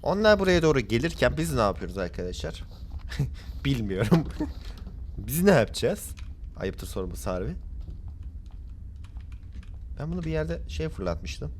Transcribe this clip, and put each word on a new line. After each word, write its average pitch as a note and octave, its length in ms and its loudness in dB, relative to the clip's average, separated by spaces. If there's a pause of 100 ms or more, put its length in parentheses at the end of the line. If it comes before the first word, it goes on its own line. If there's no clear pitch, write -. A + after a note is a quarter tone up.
Onlar G3+ 360 8
buraya F#3 220 8
doğru D3+ 180 8
gelirken B2 580 4
biz D#3+ 160 0
ne B2 80 4
yapıyoruz F2+ 360 2
arkadaşlar? F2+ 640 -4 (500)
<laughs> - 520 -4
Bilmiyorum. A2+ 600 2 (460)
<laughs> - 440 -10
Biz B2 260 -2
ne G3+ 80 10
yapacağız? A#2+ 580 4 (500)
Ayıptır F#2+ 280 -4
sorması F#2 420 -4
harbi. G2 260 -2 (2500)
Ben D#3 120 -4
bunu F3+ 120 -2
bir D#3+ 80 -2
yerde D#3+ 360 -2
şey D#3+ 220 -4
fırlatmıştım. E2+ 720 -4